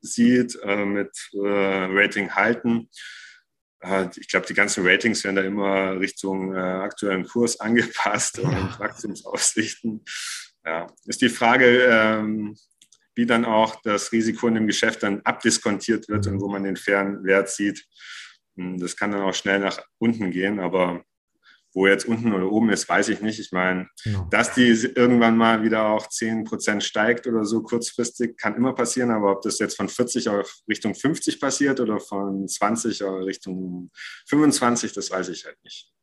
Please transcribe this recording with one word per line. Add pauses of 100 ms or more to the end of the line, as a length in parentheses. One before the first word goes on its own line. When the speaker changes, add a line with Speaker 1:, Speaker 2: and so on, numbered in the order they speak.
Speaker 1:
sieht,
äh,
mit, (240)
äh,
Rating
halten. (920)
Äh, (100)
ich
glaub,
die
ganzen
Ratings
werden
da
immer
Richtung,
äh,
aktuellen
Kurs
<laughs>
angepasst
Speaker 2:
Ja.
Speaker 1:
und
Wachstumsaussichten. (600)
Ja, (180)
ist
die
Frage, (240)
ähm, (580)
wie
dann
auch
das
Risiko
in
dem
Geschäft
dann
abdiskontiert
wird
Speaker 2:
Mhm.
Speaker 1:
und
wo
man
den
fairen
Wert
sieht. (720)
Hm,
das
kann
dann
auch
schnell
nach (180)
unten
gehen,
aber (680)
wo
jetzt
unten
oder
oben
ist,
weiß
ich
nicht.
Ich
meine, (160)
Speaker 2:
Genau.
Speaker 1:
dass
die
s-,
irgendwann
mal
wieder
auch
zehn
Prozent
steigt
oder
so
kurzfristig,
kann
immer
passieren.
Aber
ob
das
jetzt
von
vierzig
auf
Richtung
fünfzig
passiert
oder
von
zwanzig
auf
Richtung (380)
fünfundzwanzig,
das
weiß
ich
halt
nicht. (120)